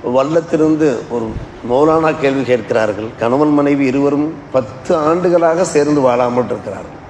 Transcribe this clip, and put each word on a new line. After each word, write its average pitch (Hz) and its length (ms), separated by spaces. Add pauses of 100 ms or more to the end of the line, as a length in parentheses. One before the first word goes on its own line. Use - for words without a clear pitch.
(160)
வல்லத்திலிருந்து 156 720 (260)
ஒரு 117 120 (420)
மௌலானா 156 420 (120)
கேள்வி 135 200 (100)
கேட்கிறார்கள். 110 580 (100)
கணவன் 139 380
மனைவி 143 320
இருவரும் 143 360 (280)
பத்து - 380 (160)
ஆண்டுகளாக 170 560 (100)
சேர்ந்து 147 320
வாழாமல் 123 440
இருக்கிறார்கள். 95 480 (120)